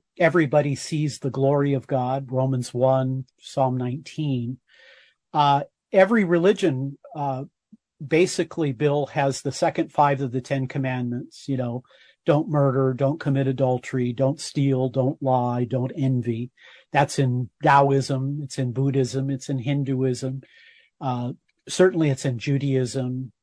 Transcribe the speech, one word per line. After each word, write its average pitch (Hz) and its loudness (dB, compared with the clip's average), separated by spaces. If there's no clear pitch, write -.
everybody 147 4
sees 151 -4
the 139 -4
glory 139 2
of 131 -2
God, 131 -2
Romans 131 -2
one, 131 2
Psalm 131 -2
nineteen. 127 -4
Uh, 143 4
every 202 6
religion, 165 2
uh, 139 -6
basically, 165 0
Bill, 143 0
has 139 -2
the 135 -4
second 170 -2
five 143 4
of 127 -4
the 127 -4
Ten 131 -4
Commandments, 127 -6
you 135 -2
know, 123 -6
don't 160 2
murder, 135 2
don't 139 -2
commit 135 0
adultery, 127 0
don't 135 0
steal, 135 0
don't 131 -2
lie, 123 0
don't 127 -2
envy. 123 -2
That's 139 0
in 123 0
Taoism, 139 2
it's - -14
in 127 -2
Buddhism, 135 -2
it's 135 -6
in 135 -4
Hinduism. 131 -2
Uh, 123 -4
certainly 180 4
it's 135 -2
in 123 -2
Judaism, 131 -2